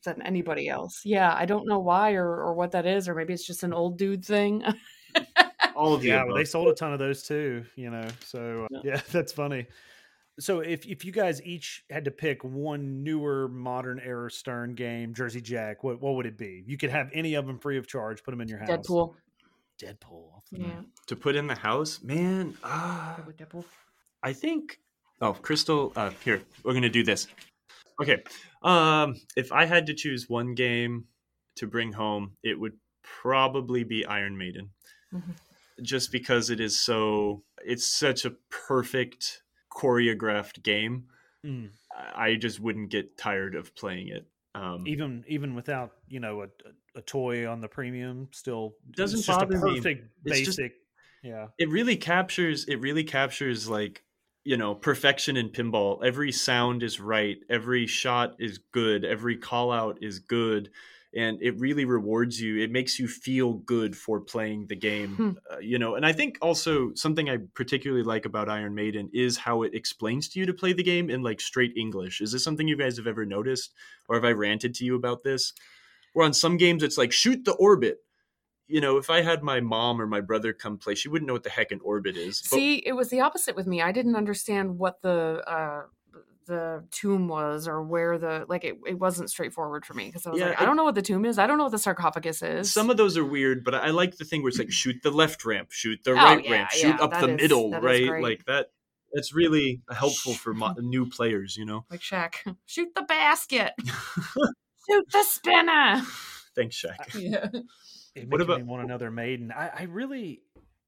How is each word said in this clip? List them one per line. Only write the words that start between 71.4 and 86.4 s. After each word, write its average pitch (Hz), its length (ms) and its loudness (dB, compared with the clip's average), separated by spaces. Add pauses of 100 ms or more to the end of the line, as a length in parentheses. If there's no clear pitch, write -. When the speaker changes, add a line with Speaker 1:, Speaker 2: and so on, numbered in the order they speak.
Speaker 2:
straight 123 360 0
English. 98 460 -6
Is 107 100 -2
this 127 120 -2
something 156 240 0
you 151 100 2
guys 127 200 0
have 113 100 -10
ever 107 180 -2
noticed? 110 480 -4 (340)
Or 117 80 2
have 117 80 2
I 117 80 6
ranted 107 440 0
to 123 100 -4
you 127 100 2
about 123 280 -2
this? 135 280 -2 (640)
Where 160 120 6
on 147 80 2
some 170 240 4
games 170 240 6
it's 147 160 2
like, 123 140 4
"Shoot 254 340 4
the 190 80 4
orbit." 196 440 6 (720)
You 151 120 2
know, 139 180 6
if 135 120 0
I 165 120 6
had 165 200 2
my 139 180 2
mom 117 420 2
or 107 60 0
my 104 140 0
brother 110 320 0
come 104 240 -8
play, 104 180 -4
she - 120 -4
wouldn't 151 200 -2
know 127 60 -2
what 117 100 -6
the 104 60 -8
heck - 220 0
an 98 100 -6
orbit 98 340 -2
is. 90 340 -6
But 131 100 4
Speaker 1:
See, 285 160 4 (100)
it 262 60 0
was 247 180 0
the 254 100 2
opposite 294 340 0
with 185 120 -6
me. 175 160 0
I 175 100 2
didn't 233 240 2
understand 202 600 -2
what 180 240 -2
the, 165 440 0
uh, 151 400 -4 (600)